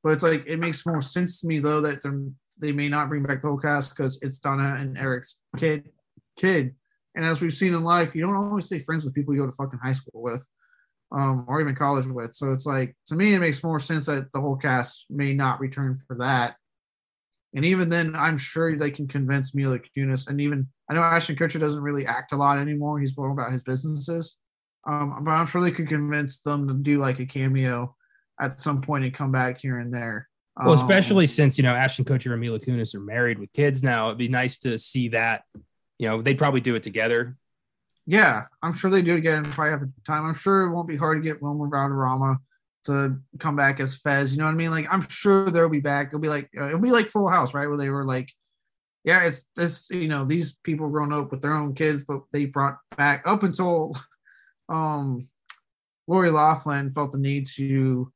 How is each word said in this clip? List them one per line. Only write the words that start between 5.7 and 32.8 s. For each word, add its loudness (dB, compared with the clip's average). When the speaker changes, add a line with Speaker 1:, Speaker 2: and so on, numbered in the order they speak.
Speaker 1:
kid. 2
And -4
as 0
we've 0
seen 2
in 0
life, 4
you -2
don't 0
always -2
stay -6
friends -4
with -6
people 0
you 2
go 0
to -6
fucking -8
high -2
school -8
with, -6
um, 0
or 2
even 0
college 0
with. -8
So -2
it's -2
like, -2
to -4
me, 6
it 4
makes 2
more 0
sense -2
that -4
the -4
whole 0
cast -2
may -2
not 0
return -4
for -10
that. 0
And 0
even 2
then, 0
I'm 0
sure -2
they 0
can -10
convince -2
Mila 0
Kunis. -2
And -2
even, 0
I -2
know 2
Ashton 2
Kutcher -2
doesn't -2
really -4
act -4
a -2
lot 2
anymore. -2
He's -2
more -4
about -4
his -4
businesses. -4
Um, -4
but -2
I'm 4
sure -2
they 4
could -4
convince -2
them -2
to -2
do, 2
like, 0
a -4
cameo 0
at -4
some 0
point -2
and -2
come -4
back 0
here -4
and -6
there. -8
Speaker 2:
Well, 6
Speaker 1:
Um, 8
Speaker 2:
especially 6
since, 4
you 4
know, 4
Ashton 0
Kutcher 0
and -2
Mila -4
Kunis -2